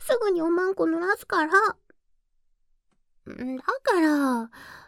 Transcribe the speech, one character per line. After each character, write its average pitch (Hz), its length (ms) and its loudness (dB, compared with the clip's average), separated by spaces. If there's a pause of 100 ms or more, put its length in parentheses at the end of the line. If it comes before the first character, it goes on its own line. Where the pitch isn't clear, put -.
す 508 160 0
ぐ 415 120 0
に 349 100 0
お 320 80 0
ま 349 180 2
ん 381 80 -2
こ 339 100 -2
濡 330 140 0
ら 381 180 0
す - 100 -20
か 311 200 0
ら。 311 40 -4
だ 427 260 2 (2000)
か 403 180 2
ら、 277 500 2 (380)